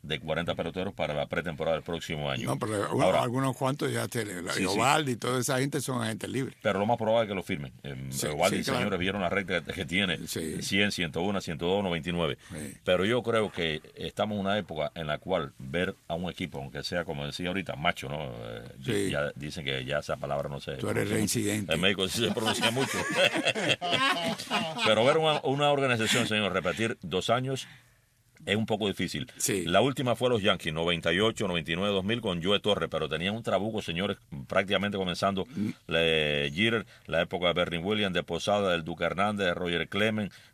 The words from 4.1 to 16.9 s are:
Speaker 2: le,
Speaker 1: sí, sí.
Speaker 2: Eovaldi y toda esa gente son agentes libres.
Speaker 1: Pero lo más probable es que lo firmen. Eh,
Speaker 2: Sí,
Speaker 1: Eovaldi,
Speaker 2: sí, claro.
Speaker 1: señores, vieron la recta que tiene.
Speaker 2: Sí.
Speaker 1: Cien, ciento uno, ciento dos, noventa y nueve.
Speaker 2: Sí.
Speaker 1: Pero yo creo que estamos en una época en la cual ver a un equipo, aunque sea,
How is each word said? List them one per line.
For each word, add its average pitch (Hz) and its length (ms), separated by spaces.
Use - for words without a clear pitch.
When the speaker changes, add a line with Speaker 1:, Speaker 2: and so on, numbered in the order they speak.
Speaker 2:
le, 90 200
Speaker 1:
sí, - 160
sí. 101 40
Speaker 2:
Eovaldi 127 500
y - 40
toda 123 240
esa 127 180
gente 143 220
son 127 200
agentes 110 280
libres. 123 320
Speaker 1:
Pero 98 180
lo 101 60
más 117 120
probable 110 260
es 104 60
que 101 60
lo 90 80
firmen. 71 300
Eh, 67 280
Speaker 2:
Sí, - 160
Speaker 1:
Eovaldi, - 320
Speaker 2:
sí, 120 40
claro. 131 160
Speaker 1:
señores, 101 200
vieron 95 220
la 87 80
recta 92 320
que - 240
tiene. 90 420
Speaker 2:
Sí. 80 340
Speaker 1:
Cien, 98 320
ciento 82 280
uno, 98 200
ciento 82 240
dos, 98 180
noventa 85 260
y 87 40
nueve. 82 240
Speaker 2:
Sí. 73 360
Speaker 1:
Pero 92 180
yo 117 200
creo 110 280
que 80 300
estamos 104 400
en 101 100
una 101 120
época 78 380
en 82 120
la 73 100
cual 82 400
ver 82 380
a 82 80
un 87 160
equipo, 76 280
aunque 69 240
sea, 87 200